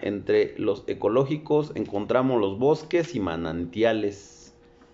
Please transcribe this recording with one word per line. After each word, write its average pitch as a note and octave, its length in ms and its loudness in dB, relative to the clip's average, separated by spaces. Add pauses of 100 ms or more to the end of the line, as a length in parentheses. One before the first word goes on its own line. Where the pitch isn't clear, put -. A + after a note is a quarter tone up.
Entre G#2 560 2
los G#2 280 0
ecológicos D3 880 0
encontramos A2+ 640 0
los G2 200 0
bosques D#3 560 0
y A2 60 -2
manantiales. F#2 1300 -2 (400)